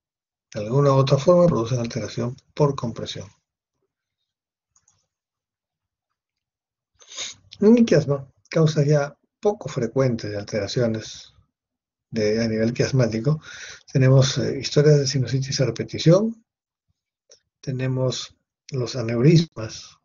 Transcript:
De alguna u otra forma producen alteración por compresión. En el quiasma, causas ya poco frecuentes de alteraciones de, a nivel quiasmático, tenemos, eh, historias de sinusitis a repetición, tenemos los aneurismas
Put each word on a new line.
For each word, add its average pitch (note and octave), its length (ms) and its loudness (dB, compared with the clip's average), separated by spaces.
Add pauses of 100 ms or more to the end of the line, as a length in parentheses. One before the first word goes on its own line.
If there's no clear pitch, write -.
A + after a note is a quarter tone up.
(520)
De A2 80 -10
alguna C3+ 300 2
u C3+ 60 4
otra C3+ 200 4
forma F3 300 4
producen A#2+ 320 0
alteración A#2 580 -6 (160)
por C#3 220 0
compresión. G#2+ 540 -10 (4000)
En A3 180 6
el A3+ 60 6
quiasma, C#3+ 440 0 (220)
causas D#3 340 2
ya D3 320 0 (240)
poco G#3 280 -4
frecuentes A#2 600 -2
de G#2 80 -8
alteraciones A2 960 -6 (800)
de, A2 340 -2
a A2+ 40 -2
nivel A2 240 -2
quiasmático, B2 680 0 (520)
tenemos, C3 460 4
eh, A#2+ 200 -4
historias D3 400 2
de C#3 80 0
sinusitis C3+ 540 -4
a C3 60 0
repetición, F3+ 800 0 (1160)
tenemos C3 720 -4 (380)
los B2+ 240 -6
aneurismas A#2+ 1080 0